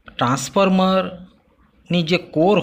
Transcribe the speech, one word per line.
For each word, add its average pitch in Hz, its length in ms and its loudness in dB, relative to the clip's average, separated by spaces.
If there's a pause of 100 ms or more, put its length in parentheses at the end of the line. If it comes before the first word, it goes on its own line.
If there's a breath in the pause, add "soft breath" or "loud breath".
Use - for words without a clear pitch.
ટ્રાન્સફોર્મરની 185 2000 -2
જે 180 80 2 (200)
કોર 185 260 2